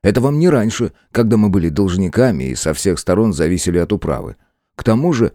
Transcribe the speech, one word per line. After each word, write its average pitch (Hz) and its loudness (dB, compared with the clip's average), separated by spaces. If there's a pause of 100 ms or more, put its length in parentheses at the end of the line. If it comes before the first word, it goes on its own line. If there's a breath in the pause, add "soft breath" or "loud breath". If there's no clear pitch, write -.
Это 101 2
вам 143 0
не 170 4
раньше, 117 0 (180)
когда 113 2
мы 104 4
были 90 2
должниками 92 0
и 64 -6
со 78 -4
всех 85 -2
сторон 101 0
зависели 85 0
от 85 0
управы. - -6 (400)
К - -12
тому 135 2
же 117 0